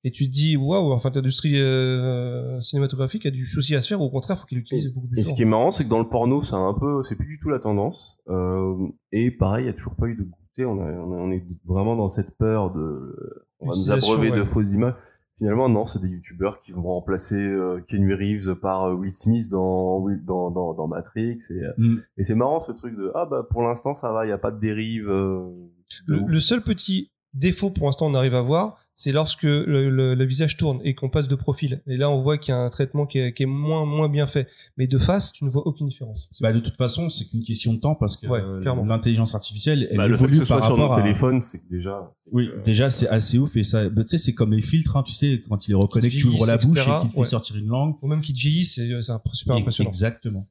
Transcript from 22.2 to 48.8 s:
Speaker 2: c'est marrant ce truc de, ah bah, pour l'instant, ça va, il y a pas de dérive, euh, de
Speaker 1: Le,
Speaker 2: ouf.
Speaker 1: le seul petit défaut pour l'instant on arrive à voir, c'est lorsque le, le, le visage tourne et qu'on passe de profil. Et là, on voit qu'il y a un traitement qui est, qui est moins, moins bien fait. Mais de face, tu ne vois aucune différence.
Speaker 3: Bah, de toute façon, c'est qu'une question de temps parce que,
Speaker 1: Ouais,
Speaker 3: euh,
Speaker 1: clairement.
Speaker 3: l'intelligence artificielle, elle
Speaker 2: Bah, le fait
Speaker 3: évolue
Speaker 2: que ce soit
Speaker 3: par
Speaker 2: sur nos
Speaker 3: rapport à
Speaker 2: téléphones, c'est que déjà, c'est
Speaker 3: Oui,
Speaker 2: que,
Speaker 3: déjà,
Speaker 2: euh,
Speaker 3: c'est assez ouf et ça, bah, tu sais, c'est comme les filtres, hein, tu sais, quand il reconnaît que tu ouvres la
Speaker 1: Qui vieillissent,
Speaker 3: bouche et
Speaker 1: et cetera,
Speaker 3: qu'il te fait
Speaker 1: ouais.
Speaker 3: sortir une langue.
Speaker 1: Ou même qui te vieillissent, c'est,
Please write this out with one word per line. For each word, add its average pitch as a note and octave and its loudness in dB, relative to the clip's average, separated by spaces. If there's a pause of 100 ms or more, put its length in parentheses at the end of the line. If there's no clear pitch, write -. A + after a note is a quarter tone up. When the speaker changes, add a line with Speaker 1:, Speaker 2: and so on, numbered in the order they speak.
Speaker 2:
c'est G#2+ 0
marrant C#3 2
ce E3 -12
truc A2+ -12
de, G2 -4
ah E3+ -2
bah, C3 -4
pour A#2+ 0
l'instant, A#2+ -2
ça A#2+ -6
va, A2 0
il - -4
y G#2 -2
a G2+ -2
pas A2 -2
de G#2+ -12
dérive, A2 -4
euh, F#2+ 0 (600)
de D#3 0
Speaker 1:
Le, D3+ 0
Speaker 2:
ouf. G2+ -2
Speaker 1:
le D#3+ 4
seul A#3 2
petit F#3+ -4 (220)
défaut F3+ 0
pour D#3 -2
l'instant C#3+ 0
on D3 0
arrive B2+ 2
à B2 2
voir, E3 0 (180)
c'est - -4
lorsque D3+ 0
le, D3 2
le, C3 2
le B2+ 2
visage C#3+ 0
tourne C#3+ 0
et C#3 0
qu'on C3 -4
passe D3 0
de C3 0
profil. C3+ -2
Et C3 -4
là, C#3 2
on C#3 2
voit D3 2
qu'il C#3+ -4
y - 0
a B2 0
un B2 -2
traitement C#3+ -2
qui C#3 -2
est, B2 0
qui - -4
est C3+ 2
moins, D3+ -2
moins D3+ 0
bien C#3+ 2
fait. C#3 -2 (300)
Mais C3 0
de C3 2
face, G3 2
tu - -8
ne C3+ 0
vois C#3 0
aucune D3 -2
différence. A2+ -10 (100)
Speaker 3:
Bah, A2+ 4
de A2+ 4
toute - -4
façon, C3+ 0
c'est - -4
qu'une A2+ -2
question A2+ 0
de G#2+ 0
temps D3 2
parce G#2+ 0
que, - -8
Speaker 1:
Ouais, B2 2
Speaker 3:
euh, F#2+ -6
Speaker 1:
clairement. B2 0
Speaker 3:
l'intelligence A2+ 2
artificielle, A2+ -2
elle A2 0
Speaker 2:
Bah, G2 4
le A2+ 6
fait A#2+ 6
Speaker 3:
évolue C#3 8
Speaker 2:
que D#3 6
ce - -
soit A#2+ 4
Speaker 3:
par A2+ 4
Speaker 2:
sur A#2+ 6
nos - 6
Speaker 3:
rapport B2+ 4
à - 4
Speaker 2:
téléphones, A#2+ 4
c'est - -12
que - -20
déjà, F2+ -6 (100)
c'est - -20
Speaker 3:
Oui, A#2+ 4
Speaker 2:
que, G2+ -10
Speaker 3:
déjà, A2 4
Speaker 2:
euh, C3+ 2
Speaker 3:
c'est B2 2
assez A2 2
ouf C#3 2
et A2 4
ça, G#2+ 2
bah, A2 2
tu - -6
sais, E3+ 2
c'est C#3+ 2
comme G#2+ 4
les G#2+ 4
filtres, D#3 0
hein, C#3 4
tu - -6
sais, C#3 0
quand G2+ -2
il G#2 2
reconnaît G#2+ 4
que C3 -4
tu C#3 4
ouvres A2+ 4
la A2+ 4
Speaker 1:
Qui A2+ 4
vieillissent, - -
Speaker 3:
bouche E3 6
et C#3+ 4
Speaker 1:
et C3+ 2
cetera, C#3+ 2
Speaker 3:
qu'il F3 0
te A2 -4
fait C#3+ 0
Speaker 1:
ouais. A#2+ 4
Speaker 3:
sortir A2 -2
une G#2 -4
langue. C#3 0
Speaker 1:
Ou C3+ -6
même D3+ 0
qui D3+ -4
te C3 -4
vieillissent, D#3 0
c'est, A#2 -4 (140)